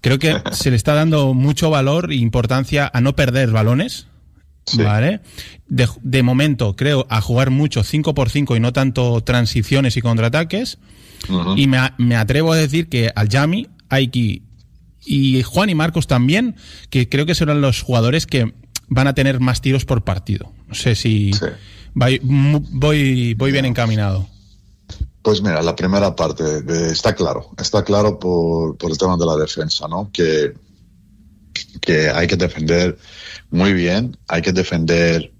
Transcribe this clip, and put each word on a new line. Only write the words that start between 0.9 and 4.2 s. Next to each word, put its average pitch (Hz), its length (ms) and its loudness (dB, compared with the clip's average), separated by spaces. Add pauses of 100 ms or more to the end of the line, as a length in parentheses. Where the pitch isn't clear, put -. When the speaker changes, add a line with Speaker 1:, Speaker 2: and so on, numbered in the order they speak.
Speaker 1:
dando 151 400 2
mucho 143 340 2
valor 151 420 0
e 143 40 -2
importancia 127 760 0
a 127 100 -2
no 135 140 2
perder 127 360 2
balones. 117 560 0 (600)